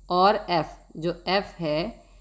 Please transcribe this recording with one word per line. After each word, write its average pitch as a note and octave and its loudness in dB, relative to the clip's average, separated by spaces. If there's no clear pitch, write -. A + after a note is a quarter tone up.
और F#3 6
एफ़ E3 0
जो E3+ -6
F F#3+ -2
है, E3 -6